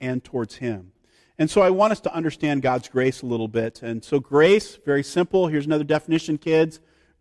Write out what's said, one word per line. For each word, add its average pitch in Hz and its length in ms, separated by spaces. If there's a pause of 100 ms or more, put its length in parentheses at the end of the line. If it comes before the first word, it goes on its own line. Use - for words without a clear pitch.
and 127 220
towards 117 320
him. 101 360 (480)
And 156 100
so 208 120
I 185 100
want 208 200
us 202 100
to - 120
understand 151 480
God's 127 280
grace 127 320
a 135 40
little 117 220
bit. 113 340
And 113 220
so 143 160
grace, 165 640
very 143 180
simple. 175 440
Here's 147 180
another 151 200
definition, 156 520
kids. 160 420 (420)